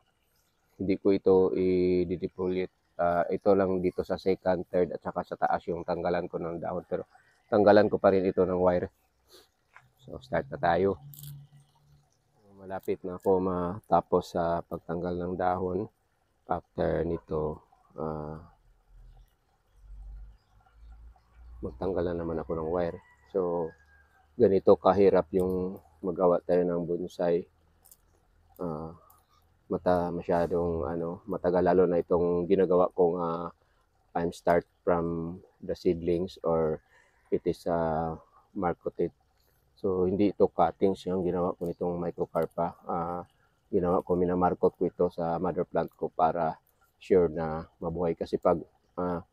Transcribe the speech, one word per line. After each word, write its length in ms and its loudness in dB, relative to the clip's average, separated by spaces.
hindi 160 0
ko 160 2
ito 400 4
i-defoliate. 1200 -2
Ah, 320 0
ito 240 2
lang 320 2
dito 180 -2
sa 140 -4
second, 560 0
third, 240 0
at 80 -12
saka 180 -6
sa 140 -10
taas 320 -2
yung 160 -6
tanggalan 420 -2
ko 140 -8
ng 240 -6
dahon. 240 -6
Pero 160 -6
tanggalan 400 8
ko 80 0
pa 100 6
rin 140 4
ito 240 2
ng 100 0
wire. 300 2
So, 160 -14
start 240 -4
na 80 -12
tayo. 400 2
Malapit 480 -6
na 160 -8
ako 180 4
matapos 960 0
sa 320 -2
pagtanggal 500 -6
ng 220 -6
dahon. 480 -2
After 560 -2
nito, 560 -6
ah, 400 -8
magtanggal 540 -4
na 100 -6
naman 160 -6
ako 160 -6
ng 160 -6
wire. 260 -2
So, 340 -2
ganito 400 6
kahirap 560 4
yung 480 -2
magawa 480 0
tayo 160 2
ng 240 -2
bonsai. 560 -2
Ah, 360 -8
mata-, 480 0
masyadong, 720 -2
ano, 400 -8
matagal, 360 0
lalo 280 4
na 80 2
itong 480 0
ginagawa 480 4
kong, 240 2
ah, 320 -4
I'm 160 -2
start 340 0
from 520 -2
the 160 -8
seedlings 720 -2
or 320 0
it 100 0
is, 220 -4
ah, 480 -2
marketed. 560 -4
So, 280 0
hindi 280 2
ito 160 4
cuttings 560 0
yung 160 -2
ginawa 320 -2
ko 120 -8
nitong 320 -4
microcarpa. 880 -4
Ah, 360 -6
ginawa 320 2
ko, 120 -2
minamarkot 600 2
ko 120 -4
ito 240 0
sa 320 -4
mother 240 -4
plant 280 -4
ko 160 -6
para 480 0
sure 320 2
na 360 -6
mabuhay. 360 -4
Kasi 280 -6
pag, 160 4
ah, 240 -4